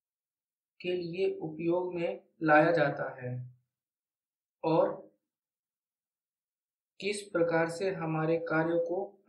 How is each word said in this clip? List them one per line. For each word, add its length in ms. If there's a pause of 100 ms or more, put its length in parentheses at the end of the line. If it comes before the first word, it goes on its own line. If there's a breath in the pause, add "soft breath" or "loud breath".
(800)
के 120
लिए 460
उपयोग 560
में 280 (200)
लाया 280
जाता 500
है 340 (1120)
और 480 (1900)
किस 220
प्रकार 480
से 200
हमारे 460
कार्यों 440
को 480